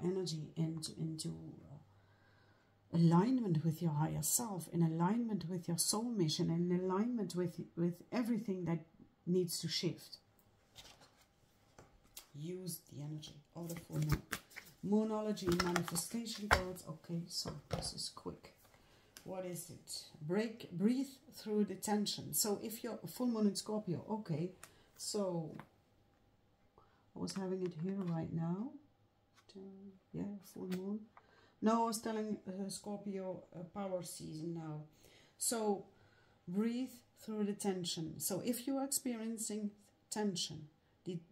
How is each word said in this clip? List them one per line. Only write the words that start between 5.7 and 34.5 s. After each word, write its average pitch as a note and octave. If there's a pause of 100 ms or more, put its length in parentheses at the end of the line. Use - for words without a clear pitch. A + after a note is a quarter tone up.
soul A3+
mission, E3+
in F3
alignment G3
with, F3 (160)
with E3+ (100)
everything G#3
that E3 (460)
needs F3
to E3
shift. - (2250)
Use E3+ (120)
the B2+
energy D3+ (200)
of E3+
the E3+
full D#3
moon. D3+ (640)
Moonology, G#3
manifestation F#3+
cards. F#3
Okay, E3+
so - (200)
this -
is -
quick. - (720)
What F#3
is F3
it? - (240)
Break, G#3+
breathe A#3+ (240)
through G#3+
the F#3+
tension. -
So G#3
if A3
you're A3
full -
moon A3
in G3
Scorpio, G#3+
okay. F3 (460)
So F3+ (1600)
I -
was F3+
having F#3+
it F3
here G3
right E3
now. F3 (1400)
Yeah, E3 (320)
full F#3+
moon. F#3+ (600)
No, A3+
I A3+
was A3
telling, G#3+ (100)
uh, F#3+
Scorpio, F#3+ (120)
uh, F3 (140)
power F#3
season E3